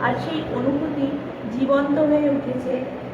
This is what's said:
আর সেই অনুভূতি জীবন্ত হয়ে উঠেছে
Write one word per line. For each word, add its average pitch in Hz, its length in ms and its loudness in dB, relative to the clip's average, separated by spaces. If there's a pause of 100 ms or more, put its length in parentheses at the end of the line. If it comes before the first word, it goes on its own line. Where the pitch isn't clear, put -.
আর 240 120 2
সেই 311 280 -2 (140)
অনুভূতি 277 640 0 (400)
জীবন্ত 285 400 4
হয়ে 294 300 4
উঠেছে 254 540 -2 (300)